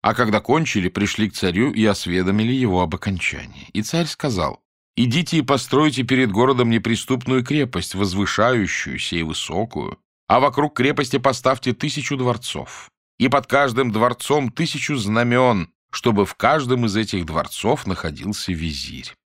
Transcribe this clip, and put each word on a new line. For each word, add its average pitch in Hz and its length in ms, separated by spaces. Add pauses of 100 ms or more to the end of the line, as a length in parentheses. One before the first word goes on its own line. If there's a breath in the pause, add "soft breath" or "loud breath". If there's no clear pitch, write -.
А 110 100
когда 107 260
кончили, 127 500
пришли 101 400
к - 40
царю 98 400
и 110 100
осведомили 101 680
его 104 280
об 85 120
окончании. - 800
И 104 80
царь 165 240
сказал: 92 580 (320)
"Идите 135 420
и 151 40
постройте 131 640
перед 127 280
городом 123 380
неприступную 123 760
крепость, 127 520
возвышающуюся 98 1200
и 82 60
высокую, 80 760 (280)
а 117 120
вокруг 139 360
крепости 139 420
поставьте 131 560
тысячу 143 440
дворцов, - 720 (300)
и 127 80
под 135 200
каждым 131 440
дворцом 120 600
тысячу 156 440
знамен, 120 720 (220)
чтобы 101 340
в - 100
каждом 127 500
из 98 100
этих 98 300
дворцов 85 600
находился 90 680
визирь". 73 640 (160)